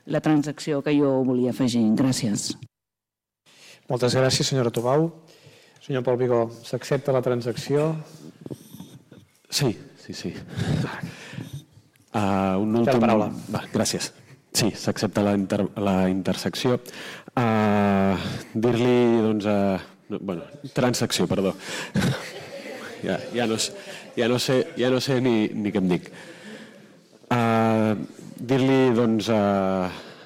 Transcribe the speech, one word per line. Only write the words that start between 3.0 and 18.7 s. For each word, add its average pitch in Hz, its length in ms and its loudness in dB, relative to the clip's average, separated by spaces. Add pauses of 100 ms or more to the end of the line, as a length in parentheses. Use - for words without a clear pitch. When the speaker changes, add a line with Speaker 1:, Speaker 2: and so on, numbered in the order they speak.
Speaker 2:
Moltes 123 280 0
gràcies, 131 320 2
senyora 123 240 2
Tobau. 131 380 2 (760)
Senyor 131 180 -2
Pol 123 140 2
Vigó, 120 320 2 (160)
s'accepta 135 480 -2
la 131 100 2
transacció? 127 680 0 (1600)
Speaker 3:
Sí, 123 260 -2 (240)
sí, - 160 -14
sí. 87 160 -8 (1800)
Ah, 98 440 0
un 107 140 0
Speaker 2:
Té 113 60 2
la 117 60 2
Speaker 3:
últim 127 180 4
Speaker 2:
paraula. 110 240 4 (260)
Speaker 3:
Va, 107 200 -4
gràcies. - 400 -2 (420)
Sí, 110 160 2
s'accepta 104 560 -2
la 101 80 4
inter-, 98 320 0 (160)
la 98 140 2 (100)
intersecció. 95 720 0 (560)
Ah, 104 800 4 (400)
dir-li, 120 640 4